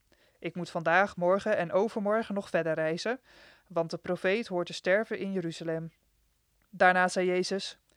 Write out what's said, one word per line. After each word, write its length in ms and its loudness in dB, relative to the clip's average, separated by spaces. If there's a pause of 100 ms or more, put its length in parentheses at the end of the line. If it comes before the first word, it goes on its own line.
(400)
Ik 160 -8
moet 140 -6
vandaag, 460 2
morgen 420 2
en 140 -2
overmorgen 640 0
nog 140 -6
verder 240 0
reizen, 460 -2 (480)
want 220 -2
de 80 -6
profeet 500 -2
hoort 200 -2
te 60 -10
sterven 440 0
in 140 -6
Jeruzalem." 600 -4 (760)
Daarna 380 4
zei 200 0
Jezus: 520 -2 (180)